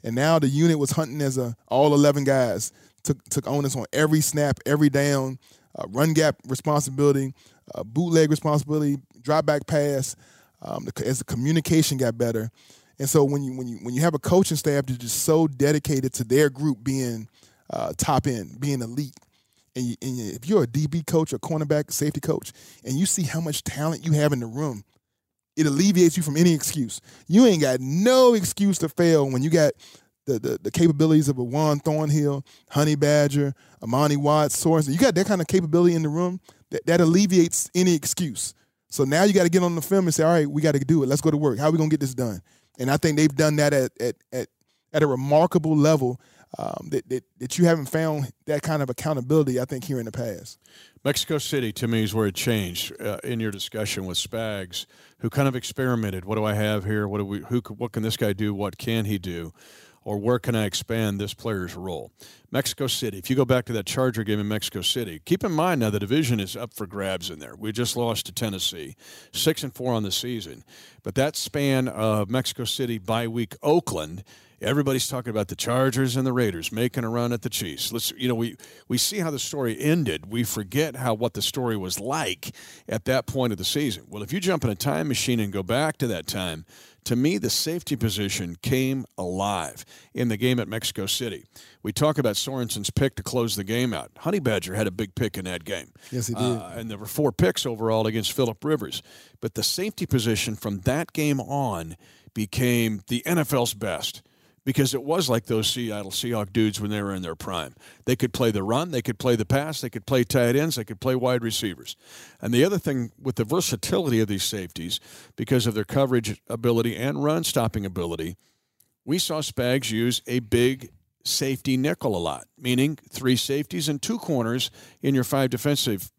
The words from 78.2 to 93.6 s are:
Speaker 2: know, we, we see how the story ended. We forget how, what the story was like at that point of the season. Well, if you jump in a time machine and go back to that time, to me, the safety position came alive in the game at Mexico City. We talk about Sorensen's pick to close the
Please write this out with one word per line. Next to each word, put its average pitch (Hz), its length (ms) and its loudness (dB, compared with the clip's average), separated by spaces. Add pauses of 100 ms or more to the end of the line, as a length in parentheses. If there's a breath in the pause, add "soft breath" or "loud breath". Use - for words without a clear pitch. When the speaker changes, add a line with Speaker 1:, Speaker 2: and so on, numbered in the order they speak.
Speaker 2:
know, 123 80 0
we, 117 220 -4 (320 loud breath)
we 123 80 -2
see 208 220 -2
how 165 120 -4
the 135 80 -6
story 123 400 -6
ended. 120 500 0
We 117 140 -2
forget 120 540 -4
how, 127 160 -2
what 113 220 -4
the 135 60 -4
story 120 360 -2
was 92 240 -6
like 117 500 -6 (380 loud breath)
at - 160 -6
that 131 220 0
point 123 260 0
of 92 60 -8
the 92 40 -8
season. 131 460 -2
Well, 104 140 -12
if 113 100 -10
you 196 80 -2
jump 180 240 0
in - 60 2
a - 40 -2
time 151 320 -2
machine 123 320 0
and 101 140 -2
go 98 100 -4
back 135 360 -2
to 131 80 -2
that 87 200 -4
time, 85 380 -6 (380 soft breath)
to 123 120 -2
me, 156 240 2
the 120 100 -2
safety 165 460 -4
position 98 640 -4
came 131 440 -2 (120)
alive 92 680 -4 (280 soft breath)
in 123 140 -2
the 107 100 0
game 123 220 2
at 110 80 -4
Mexico 107 400 -6
City. 104 380 -6 (360 loud breath)
We 104 100 -6
talk 151 280 2
about 113 160 2
Sorensen's 120 560 -4
pick 135 240 0
to - 80 -10
close 117 320 -2
the 101 80 -6